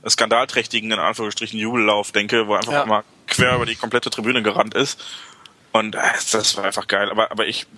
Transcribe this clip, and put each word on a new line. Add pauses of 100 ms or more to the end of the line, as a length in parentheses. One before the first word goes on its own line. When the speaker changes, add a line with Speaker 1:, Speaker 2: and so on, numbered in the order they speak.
Speaker 1:
skandalträchtigen,
in
Anführungsstrichen,
Jubellauf
denke,
wo
einfach
Speaker 2:
Ja.
Speaker 1:
mal (240)
quer
über
die
komplette
Tribüne
gerannt
ist. (680)
Und,
äh, (320)
das
war
einfach
geil.
Aber,
aber
ich (100)